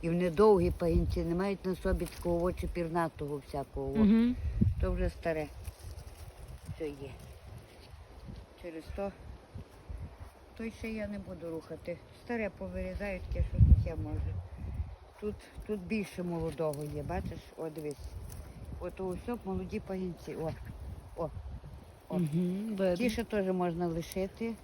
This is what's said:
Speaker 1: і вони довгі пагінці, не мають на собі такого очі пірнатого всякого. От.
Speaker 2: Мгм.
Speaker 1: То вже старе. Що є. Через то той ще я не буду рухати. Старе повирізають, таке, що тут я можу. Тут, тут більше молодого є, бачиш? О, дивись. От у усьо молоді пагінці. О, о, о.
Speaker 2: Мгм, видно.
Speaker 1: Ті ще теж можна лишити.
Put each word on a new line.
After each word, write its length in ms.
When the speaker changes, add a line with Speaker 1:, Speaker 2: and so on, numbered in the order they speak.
Speaker 1:
і 80
вони 200
довгі 420
пагінці, 520
не 120
мають 300
на 100
собі 300
такого 400
очі 220
пірнатого 800
всякого. 440
От. 60
Speaker 2:
Мгм. 380
Speaker 1:
То 100
вже 180
старе. 380
Що 100
є. 240
Через 220
то 160
той 220
ще 100
я 180
не 120
буду 320
рухати. 460
Старе 320
повирізають, 680
таке, 260
що 80
тут 280
я 100
можу. 380
Тут, 140
тут 140
більше 420
молодого 600
є, 80
бачиш? 360
О, 120
дивись. 260
От 200
у 60
усьо 400
молоді 340
пагінці. 560
О, 160
о, 140
о. 80
Speaker 2:
Мгм, 580
видно. 200
Speaker 1:
Ті 140
ще 140
теж 240
можна 400
лишити. 680